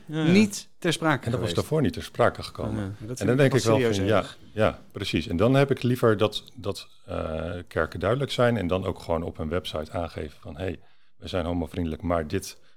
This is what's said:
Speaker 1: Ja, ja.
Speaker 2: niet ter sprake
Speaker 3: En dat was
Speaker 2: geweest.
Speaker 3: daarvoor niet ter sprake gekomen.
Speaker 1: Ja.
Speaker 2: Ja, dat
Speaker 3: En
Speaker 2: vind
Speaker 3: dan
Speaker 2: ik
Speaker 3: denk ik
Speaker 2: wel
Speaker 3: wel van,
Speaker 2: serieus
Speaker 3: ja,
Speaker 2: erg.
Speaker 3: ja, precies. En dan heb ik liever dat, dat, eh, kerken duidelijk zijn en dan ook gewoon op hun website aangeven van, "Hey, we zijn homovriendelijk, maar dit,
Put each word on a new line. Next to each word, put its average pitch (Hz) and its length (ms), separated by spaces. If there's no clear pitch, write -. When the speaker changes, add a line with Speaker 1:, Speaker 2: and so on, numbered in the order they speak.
Speaker 1:
Ja, 156 180
ja. 160 80
Speaker 2:
niet 202 380
ter 165 140
sprake 156 220
Speaker 3:
En 151 60
dat - 100
was 123 80
Speaker 2:
geweest. 90 160
Speaker 3:
daarvoor 151 260
niet 95 120
ter 87 100
sprake - 400
gekomen. - 320
Speaker 1:
Ja. 107 60
Speaker 2:
Ja, 98 80
dat 104 100
Speaker 3:
En 110 80
Speaker 2:
vind 127 100
Speaker 3:
dan 101 120
Speaker 2:
ik 127 80
Speaker 3:
denk 135 160
ik 123 80
Speaker 2:
wel 110 160
Speaker 3:
wel 123 80
van, 113 80
Speaker 2:
serieus 98 180
Speaker 3:
ja, 107 60
Speaker 2:
erg. - 200
Speaker 3:
ja, 107 260
precies. 95 360
En 87 100
dan 113 160
heb 139 180
ik 135 120
liever 120 340
dat, 107 260
dat, 98 320
eh, 82 460
kerken 82 320
duidelijk 120 320
zijn 120 260
en 90 100
dan 92 180
ook 92 140
gewoon 82 240
op 85 140
hun 80 120
website 78 420
aangeven 82 500
van, 76 160
"Hey, 92 220
we - 100
zijn 87 180
homovriendelijk, 85 560
maar 85 260
dit, 92 300